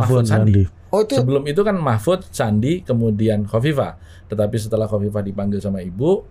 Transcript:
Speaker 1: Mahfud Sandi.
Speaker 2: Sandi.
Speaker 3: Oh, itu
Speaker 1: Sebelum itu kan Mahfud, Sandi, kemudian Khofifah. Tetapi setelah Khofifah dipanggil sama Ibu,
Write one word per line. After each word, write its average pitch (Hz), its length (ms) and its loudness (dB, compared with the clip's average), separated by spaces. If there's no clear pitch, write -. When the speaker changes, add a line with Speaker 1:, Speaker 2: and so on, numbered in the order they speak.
Speaker 1:
Mahfud 120 80 4
Sandi. 107 360 4
Speaker 2:
Sandi. - 280 -4
Speaker 3:
Oh, 190 120 0
itu 220 140 0
Speaker 1:
Sebelum 135 300 0
itu 147 160 0
kan 202 140 2
Mahfud, 160 500 0
Sandi, 110 560 0
kemudian 110 640 0
Khofifah. 113 560 -2
Tetapi 107 320 -2
setelah 107 300 -2
Khofifah 104 340 -2
dipanggil 101 380 -4
sama 98 200 -4
Ibu, 110 520 -2